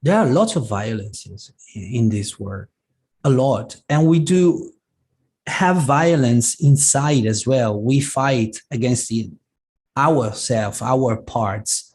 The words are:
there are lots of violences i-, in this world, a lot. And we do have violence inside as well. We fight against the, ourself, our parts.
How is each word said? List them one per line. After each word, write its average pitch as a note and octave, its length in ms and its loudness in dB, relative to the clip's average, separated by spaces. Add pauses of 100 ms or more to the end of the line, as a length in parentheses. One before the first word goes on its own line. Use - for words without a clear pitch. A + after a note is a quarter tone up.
there F3+ 160 2
are G#3+ 80 2
lots F#3 300 2
of A#2+ 120 -4
violences G#2 840 -8 (240)
i-, G2 180 -12
in A#2 140 2
this G#2 300 -4
world, G2 280 -12 (580)
a C#3+ 60 2
lot. B2+ 460 0 (120)
And D#3 180 2
we E3 120 4
do F3 540 2 (760)
have F#3 320 0
violence C#3 840 2
inside C#3+ 640 2
as G#2+ 200 -2
well. A#2 340 0
We C3 200 2
fight C3+ 600 -2 (100)
against B2 380 -2
the, A2 220 -6 (680)
ourself, A#2 840 -2
our B2 340 0
parts. - 800 -6